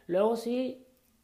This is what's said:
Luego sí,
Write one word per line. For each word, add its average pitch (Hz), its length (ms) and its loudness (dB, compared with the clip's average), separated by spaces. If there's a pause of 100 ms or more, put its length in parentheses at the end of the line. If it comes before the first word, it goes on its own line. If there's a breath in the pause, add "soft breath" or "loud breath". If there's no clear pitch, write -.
Luego 208 300 2
sí, 254 500 -4 (380)